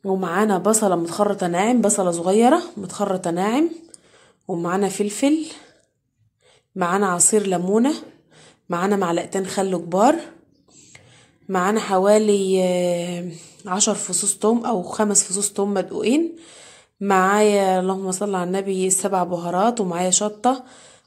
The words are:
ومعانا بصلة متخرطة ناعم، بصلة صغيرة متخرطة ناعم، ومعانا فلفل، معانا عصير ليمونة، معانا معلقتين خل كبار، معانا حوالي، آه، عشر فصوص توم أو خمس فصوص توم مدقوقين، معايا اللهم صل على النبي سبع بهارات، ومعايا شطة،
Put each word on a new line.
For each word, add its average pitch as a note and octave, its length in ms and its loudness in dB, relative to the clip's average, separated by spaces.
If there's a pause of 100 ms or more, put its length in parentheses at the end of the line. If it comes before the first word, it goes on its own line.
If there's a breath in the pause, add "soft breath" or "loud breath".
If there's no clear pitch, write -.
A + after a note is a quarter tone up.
ومعانا F#3+ 540 0
بصلة G3 380 2
متخرطة F#3+ 520 -2
ناعم، G#3 340 2
بصلة G3 300 2
صغيرة G#3+ 500 4 (160)
متخرطة F#3 540 -4
ناعم، A3 380 0 (800 soft breath)
ومعانا F3+ 420 -2
فلفل، C#4 560 0 (1300 soft breath)
معانا F#3+ 320 0
عصير F#3+ 400 2
ليمونة، G3 460 2 (760 soft breath)
معانا F3+ 260 0
معلقتين F#3 500 -2
خل F#3+ 320 -4
كبار، F#3 380 2 (1300 soft breath)
معانا F#3+ 300 0
حوالي، G3 840 4
آه، F3 680 -2 (360 loud breath)
عشر G3+ 280 -2
فصوص - 420 -6
توم A3+ 280 0
أو G#3 180 -2
خمس G3+ 400 -2
فصوص G3 300 -6
توم G3+ 200 -2
مدقوقين، A#3+ 640 -2 (680 loud breath)
معايا G3 800 4
اللهم F#3+ 320 -4
صل G3 240 -4
على F3+ 120 -2
النبي F#3+ 420 -2
سبع F#3+ 340 0
بهارات، F3+ 580 -2
ومعايا F3+ 280 -2
شطة، G#3 540 0 (420 loud breath)